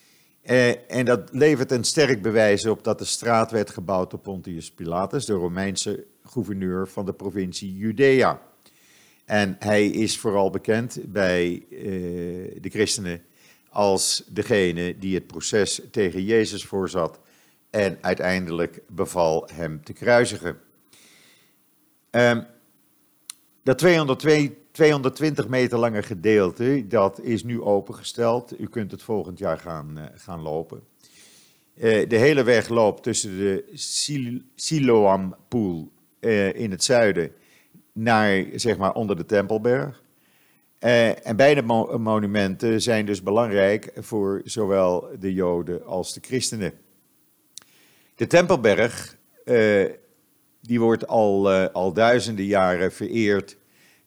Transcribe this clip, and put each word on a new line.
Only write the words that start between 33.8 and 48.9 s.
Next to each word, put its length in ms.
Siloampoel, 1400
eh, 340
in 180
het 120
zuiden 480
naar, 600
zeg 240
maar, 160
onder 220
de 100
Tempelberg. 800
Eh, 480
en 80
beide 260
mo-, 360
monumenten 840
zijn 240
dus 180
belangrijk 720
voor 480
zowel 640
de 140
Joden 520
als 280
de 80
christenen. 520
De 120
Tempelberg, 920